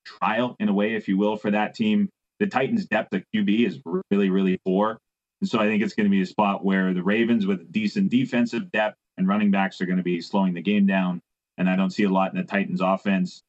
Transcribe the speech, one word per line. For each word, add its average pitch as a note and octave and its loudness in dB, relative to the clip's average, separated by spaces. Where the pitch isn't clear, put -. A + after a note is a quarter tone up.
trial A2+ -4
in G#2 -2
a G2+ 2
way, G#2 0
if G#2+ -8
you F#2+ 0
will, G#2 0
for G#2+ -4
that G#2 0
team. G#2+ 0
The G#2 0
Titans' A2+ -2
depth - -4
at F#2+ -2
Q G#2+ 0
B G#2+ 4
is F2+ -4
really, G2+ 2
really F#2 2
poor. G#2 0
And F#2+ -4
so A#2+ 0
I G#2+ 2
think G#2+ 2
it's G2+ -2
gonna G#2 2
be G2 4
a F#2 0
spot G2+ 0
where F#2+ 2
the F2+ -2
Ravens A2 2
with G2 -4
decent G2+ 0
defensive A#2+ 0
depth G#3+ -2
and F#3 0
running G#2 2
backs G2 0
are F#2 -4
gonna F#2 -2
be F2 -2
slowing F#2+ -2
the E2+ -8
game G2+ 2
down. F#2 0
And F2+ 0
I F#2 0
don't F#2+ 0
see G#2+ 0
a G2 4
lot F#2+ 0
in F#2 -8
the F#2 -2
Titans' F#2 -4
offense. F#2+ -2